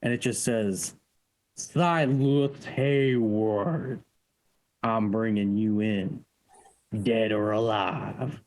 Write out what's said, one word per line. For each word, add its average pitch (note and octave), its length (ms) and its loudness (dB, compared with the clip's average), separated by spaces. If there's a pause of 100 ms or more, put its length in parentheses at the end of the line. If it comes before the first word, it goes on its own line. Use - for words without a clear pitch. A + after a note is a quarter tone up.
And A#2+ 120 0
it A#2+ 80 -2
just A2 220 -2
says, G#2+ 520 -2 (600)
Silas C#3 1080 2
Hayward, B2 1400 0 (840)
I'm A2+ 260 2
bringing G#2 480 0
you G#2+ 220 2
in, G#2 440 -2 (800)
dead A2+ 280 2
or G#2+ 200 0
alive. G#2+ 960 -2